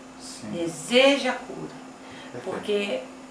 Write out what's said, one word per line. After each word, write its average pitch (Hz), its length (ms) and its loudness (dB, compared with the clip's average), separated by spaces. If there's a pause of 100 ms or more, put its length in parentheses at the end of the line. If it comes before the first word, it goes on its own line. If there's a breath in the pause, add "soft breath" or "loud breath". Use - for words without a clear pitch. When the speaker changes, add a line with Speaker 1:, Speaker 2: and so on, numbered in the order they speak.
(200)
Speaker 1:
Sim. - 320 -12
Speaker 2:
deseje 247 800 6
a 240 40 2
cura, - 360 -8 (600 loud breath)
Speaker 1:
Perfeito. 123 120 -10
Speaker 2:
porque 202 560 0 (320)